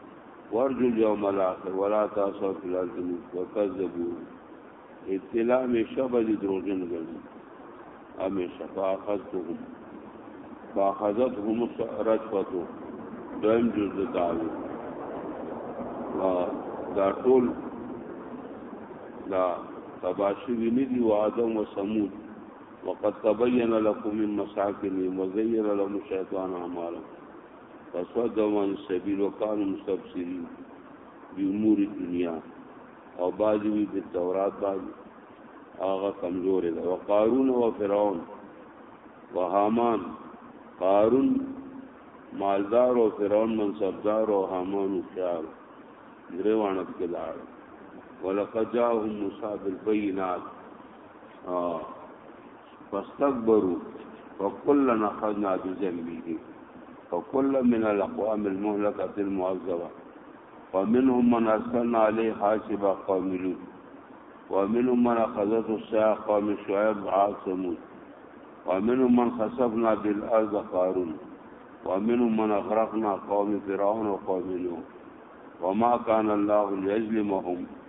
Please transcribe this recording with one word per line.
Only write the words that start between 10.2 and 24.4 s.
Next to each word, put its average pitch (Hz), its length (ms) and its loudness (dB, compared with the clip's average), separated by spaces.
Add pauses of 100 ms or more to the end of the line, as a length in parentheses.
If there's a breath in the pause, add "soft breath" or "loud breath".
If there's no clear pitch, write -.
فأخذتهم 107 960 2 (100)
الرجفة. 107 840 -2 (800)
دویم 117 260 4
جز 101 300 -2
د 90 140 -2
دعوی. 85 360 0 (1600)
و 92 340 0 (520)
دا 98 140 4
ټول 123 380 4 (1800)
دا 92 260 2 (460)
تباه 98 320 0 (120)
شوي 117 240 0
نه 127 140 4
دي، 123 160 0
و 113 120 4
آدم 107 440 2
و 104 80 0 (100)
ثمود. 104 360 0 (760)
"وقد 92 380 -2
تبين 117 520 4
لكم 107 420 0
من 104 200 0
مساكنهم 98 840 -2